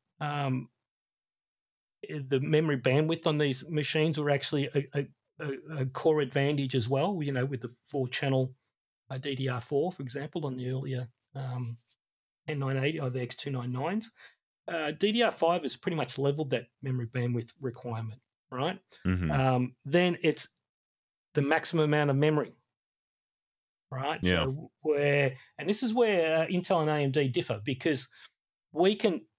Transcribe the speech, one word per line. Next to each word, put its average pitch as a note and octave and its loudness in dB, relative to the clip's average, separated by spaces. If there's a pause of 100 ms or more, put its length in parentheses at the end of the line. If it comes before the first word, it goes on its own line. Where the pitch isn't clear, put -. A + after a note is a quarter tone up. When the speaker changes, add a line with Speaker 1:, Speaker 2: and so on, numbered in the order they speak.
(200)
Speaker 1:
um, C#3+ -4 (1400)
eh, D#3 -8
the C3 2
memory D3+ 2
bandwidth D#3 2
on D3+ 2
these C#3+ 0
machines D#3 0
were D3 0
actually C#3 0
a, C#3 0
a, C#3+ -2 (340)
a, D3 -8
a C3 0
core D3+ 2
advantage C#3 0
as A#2+ 2
well, D#3+ 0
you C#3+ -2
know, B2+ 0
with C3+ -6
the - -10 (100)
four C3 -4
channel, C3 0 (560)
uh, C3 -8
D C#3 -6
D C3 -4
R B2 -4
four, D3 0
for D3 -12
example, C#3+ -8
on B2+ -6
the B2+ -6
earlier, C3 -6 (260)
um, B2+ -8 (680)
N D#3 -4
nine C3+ -2
eighty D3+ -2
or C3 -2
the B2+ -4
X B2 -8
two - -8
nine B2 -4
nines. E3 -4 (560)
Uh, D#3 -4
D G3+ 0
D A#3 4
R G#3+ 4
five E3+ 2
has C3+ -4
pretty F3 -4
much - -4
leveled C#3+ 0
that A#2+ -2 (160)
memory B2+ -4
bandwidth A#2+ -2
requirement, A2+ -8 (300)
right? D3+ -2 (280)
Speaker 2:
Mm-hmm. F2+ 2
Speaker 1:
Um, C3 2 (100)
then F3 2
it's - 0 (840)
the D3 2
maximum D#3 2
amount D3+ 4
of C3+ 2
memory, D3 2 (1400)
right? C#3 -4
Speaker 2:
Yeah. F2 4
Speaker 1:
So C3+ -6 (120)
where, C#3+ 2 (240)
and D3+ -6
this G#3+ 0
is A#3 0
where, F3 4
uh, E3 2
Intel F3 2
and D3+ 2
A D3+ 2
M C#3+ 2
D C#3 2
differ, B2 -2
because C3 -2 (640)
we F#3 4
can G3+ 0 (160)